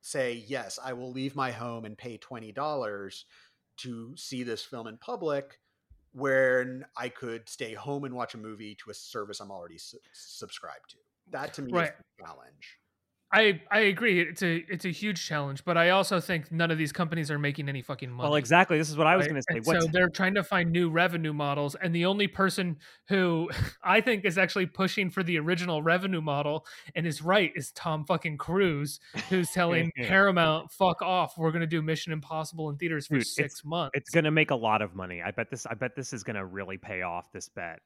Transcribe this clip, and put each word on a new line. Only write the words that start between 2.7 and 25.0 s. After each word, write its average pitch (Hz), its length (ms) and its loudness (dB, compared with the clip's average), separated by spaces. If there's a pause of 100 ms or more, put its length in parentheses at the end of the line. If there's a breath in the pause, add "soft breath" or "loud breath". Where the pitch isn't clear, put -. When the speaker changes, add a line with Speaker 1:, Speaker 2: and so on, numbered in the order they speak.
Speaker 1:
to 120 380 -12
see 127 260 -10
this 117 220 -6
film 113 240 -12
in 113 100 -16
public 156 640 -4 (520)
when 131 720 2 (120)
I 123 140 -6
could 117 380 -10
stay 113 260 -10
home 143 300 -8
and 127 100 -8
watch 123 200 -8
a 120 40 -14
movie 107 440 -14
to 110 80 -18
a 101 40 -14
service 104 460 -10
I'm 98 100 -14
already 87 280 -14
su-, - 200 -20 (140)
subscribed - 800 -16
to"? - 60 -20 (340)
That 143 240 -8
to 147 80 -10
me 123 100 -8
Speaker 2:
Right. 170 180 0
Speaker 1:
is - 60 -20 (220)
the - 80 -20
challenge. 82 520 -20 (520)
Speaker 2:
I, 202 300 6 (100)
I 208 100 4
agree. 196 420 4
It's 165 200 -4
a, 170 280 0
it's 190 160 -6
a - 20 -2
huge 196 380 -4
challenge, 143 360 -4
but 170 140 0
I 170 140 6
also 190 280 4
think 160 320 -2
none 165 200 2
of 156 80 2
these 151 140 0
companies 165 380 -2
are 147 80 0
making 143 300 -2
any 139 140 -4
fucking 131 280 -8
money. 123 160 -4
Speaker 3:
Well, 147 100 4
exactly. 156 420 6
This 156 100 0
is 151 80 -6
what 151 100 4
I 175 100 8
was 180 80 4
Speaker 2:
Right? 151 80 -2
Speaker 3:
gonna 139 100 -2
say. - 160 -2
Speaker 2:
And 113 80 -2
Speaker 3:
What's 165 180 4
Speaker 2:
so 160 80 0
they're 180 160 6
trying 190 280 0
to 196 60 2
find 175 300 2
new 175 160 4
revenue 165 460 2
models, 143 400 0
and 175 200 -2
the 170 120 2
only 202 200 2
person 185 520 0 (300 loud breath)
who 175 420 2
<laughs> - 340 -4
I 196 160 6
think 214 240 0
is 185 140 2
actually 185 260 4
pushing 190 460 0